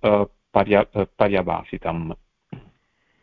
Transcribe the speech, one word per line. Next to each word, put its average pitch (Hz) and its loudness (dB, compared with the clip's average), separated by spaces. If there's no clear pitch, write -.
eh, 104 2
parya-, 107 2
eh, 98 -2
paryavasitam. 85 -4